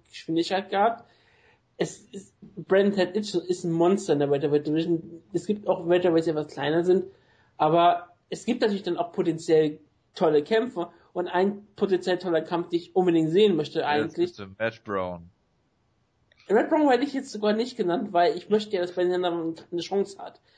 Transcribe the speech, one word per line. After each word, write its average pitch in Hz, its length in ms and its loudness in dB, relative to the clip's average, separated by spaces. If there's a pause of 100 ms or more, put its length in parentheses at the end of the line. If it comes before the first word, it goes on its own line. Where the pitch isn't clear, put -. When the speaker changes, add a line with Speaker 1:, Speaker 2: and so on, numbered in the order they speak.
Speaker 1:
Geschwindigkeit 175 600 -4
gehabt. 214 360 0 (720)
Es - 220 -4 (120)
ist, - 300 -18
Brandon 196 540 2
Ted 180 200 0
ist, 214 200 -4
ist 180 280 -4
ein 175 80 -2
Monster 170 420 2
in 147 60 2
der 143 120 2
Welterweight 147 360 0
Division. 160 540 -2 (100)
Es - 140 -4
gibt - 220 -4
auch 170 200 -2
Welterweights, 170 380 2
die 165 60 -2
etwas 151 160 -4
kleiner 151 360 -2
sind, 185 220 2 (520)
aber 170 520 4 (200)
es 170 160 -10
gibt 247 160 -2
natürlich 202 220 0
dann 175 140 -4
auch - 160 -4
potenziell 160 640 2 (360)
tolle 156 280 4
Kämpfe 220 460 -2 (240)
und 180 140 -4
ein 196 380 0 (120)
potenziell 185 400 0
toller 165 240 -2
Kampf, 175 280 -4
den 170 100 -2
ich - 160 -8
unbedingt 165 340 2
sehen 196 260 4
möchte 151 300 -2
eigentlich. 156 460 -2
Speaker 2:
Jetzt - 60 -20
bitte, 98 200 -14
Matt 110 260 -4
Brown. 90 460 -6 (1200)
Speaker 1:
Matt 214 200 2
Brown 302 200 4
hätte 247 140 4
ich 277 100 -6
jetzt - 180 -8
sogar 208 220 -2
nicht 240 220 -4
genannt, 185 380 -2
weil 175 220 2
ich - 140 -12
möchte 208 260 -2
ja, 180 60 0
dass 175 120 -6
Ben 180 180 0
Henderson 170 440 -2 (160)
eine 170 100 -6
Chance 196 360 -4
hat. - 220 -16 (180)